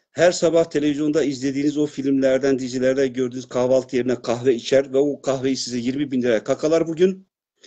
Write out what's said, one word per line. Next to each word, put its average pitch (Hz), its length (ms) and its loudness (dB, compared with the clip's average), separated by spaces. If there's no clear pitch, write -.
her 170 200 4
sabah 165 340 2
televizyonda 151 580 0
izlediğiniz 139 540 -2
o 147 80 0
filmlerden, 135 760 0
dizilerde 131 480 0
gördüğünüz 127 420 -6
kahvaltı 127 460 0
yerine 123 260 -2
kahve 120 340 0
içer 131 380 0
ve 135 40 0
o 143 240 0
kahveyi 131 360 -2
size 123 200 -8
yirmi 127 340 -4
bin 127 100 0
liraya 117 220 2
kakalar 156 440 0
bugün. 185 400 0